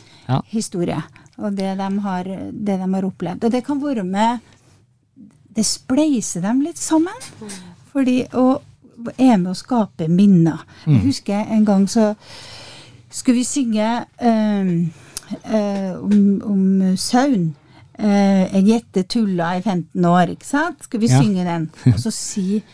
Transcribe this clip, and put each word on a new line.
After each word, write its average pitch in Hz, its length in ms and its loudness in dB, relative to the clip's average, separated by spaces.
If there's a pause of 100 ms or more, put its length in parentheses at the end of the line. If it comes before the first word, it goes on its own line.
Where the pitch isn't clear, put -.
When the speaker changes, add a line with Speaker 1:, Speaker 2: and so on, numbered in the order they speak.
(300)
Speaker 1:
Ja. 135 120 0 (100)
Speaker 2:
historie, 170 520 -4 (360)
og 208 160 -6
det 190 220 -4
de 196 220 -4
har, 190 240 -6
det 190 560 -6
de 185 140 -2
har 190 100 -2
opplevd. 185 400 -6
Og 226 80 2
det 247 140 -2
kan 285 160 -4
være 269 240 -4
med, 220 340 -2 (1120)
det 214 120 0
spleiser 262 760 -2
dem 240 200 0
litt 320 160 -4
sammen, 320 360 0 (280)
Speaker 3:
Mm. 214 80 -14 (440)
Speaker 2:
fordi, 254 400 0
og 254 280 2 (580)
er 247 180 6
med 180 140 -2
å 185 40 -6
skape 196 540 -4
minner. 170 500 4 (260)
Jeg 151 160 4
Speaker 1:
Mm. 220 40 -2
Speaker 2:
husker 214 460 -2
en 214 140 4
gang 196 220 4
så 214 280 2 (960)
skulle - 260 0
vi 247 60 0
synge, 233 640 -2 (140)
ehm, 202 720 0 (540)
eh, 202 520 -2
om, 202 500 2
om 190 520 2
sauen. 247 580 0 (440)
Eh, 196 540 2
«Jeg 190 120 2
gjette 214 420 0
tulla 185 500 -2
i 185 40 -4
femten 180 440 -2
år», 175 240 4
ikke - 160 -12
sant? 311 380 -4
Skal - 160 -8
vi 226 80 2
Speaker 1:
Ja. 254 140 6
Speaker 2:
synge 196 220 0
den? 170 260 -4 (160)
Og 117 140 2
så 220 120 -4
sier 202 500 -4 (120)